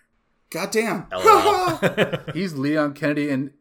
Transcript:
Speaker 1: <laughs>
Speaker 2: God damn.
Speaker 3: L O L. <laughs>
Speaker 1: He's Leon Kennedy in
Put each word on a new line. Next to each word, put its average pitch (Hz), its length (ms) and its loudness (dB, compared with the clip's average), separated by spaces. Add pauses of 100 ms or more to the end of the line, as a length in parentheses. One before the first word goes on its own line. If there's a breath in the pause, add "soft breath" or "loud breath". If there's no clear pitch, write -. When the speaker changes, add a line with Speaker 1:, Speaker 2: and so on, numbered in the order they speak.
(160)
Speaker 1:
<laughs> - 340 -20
Speaker 2:
God 185 220 -6
damn. 220 400 -2
Speaker 3:
L - 120 -6
O 381 600 4
L. 190 440 0
<laughs> 151 60 -10
Speaker 1:
He's 170 220 -6
Leon 147 400 -2
Kennedy 147 340 -2
in 135 320 -4